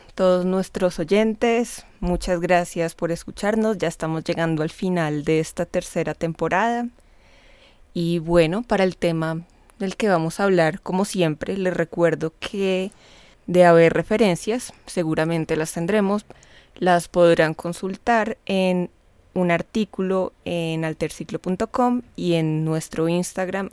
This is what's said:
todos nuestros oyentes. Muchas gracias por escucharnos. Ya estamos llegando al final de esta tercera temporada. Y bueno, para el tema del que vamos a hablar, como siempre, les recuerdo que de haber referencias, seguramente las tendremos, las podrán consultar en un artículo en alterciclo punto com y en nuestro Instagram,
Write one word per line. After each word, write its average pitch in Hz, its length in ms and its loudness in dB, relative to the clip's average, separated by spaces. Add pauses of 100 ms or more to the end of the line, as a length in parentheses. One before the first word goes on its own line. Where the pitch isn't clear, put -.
(160)
todos 180 300 2
nuestros 185 540 -2
oyentes. 220 880 0 (140)
Muchas 180 400 -2
gracias 170 560 0
por 165 160 -4
escucharnos. 214 680 -2
Ya 160 100 -2
estamos 160 360 -4
llegando 165 400 -2
al 165 80 -4
final 160 520 -2
de 160 160 2
esta 165 260 -4
tercera 170 500 -4
temporada. 185 720 -2 (1040)
Y 170 260 0
bueno, 170 440 4
para 196 200 2
el 185 140 0
tema 160 440 -2 (360)
del 190 180 -6
que 214 140 -2
vamos 165 300 0
a 202 60 2
hablar, 175 360 2
como 185 240 -2
siempre, 175 520 -2
les 180 160 -2
recuerdo 165 680 0
que 190 520 -2 (540)
de 175 200 6
haber 165 280 8
referencias, 214 800 0 (140)
seguramente 160 680 -2
las 156 180 -4
tendremos, 202 520 0 (500)
las 175 320 2
podrán 170 460 4
consultar 196 920 -4
en 185 440 0 (440)
un 180 180 0
artículo 185 840 -2 (120)
en 165 400 -4
alterciclo 160 540 -6
punto 185 280 -4
com 247 340 0 (140)
y 175 180 -2
en 160 320 0
nuestro 160 440 -2
Instagram, 185 640 -4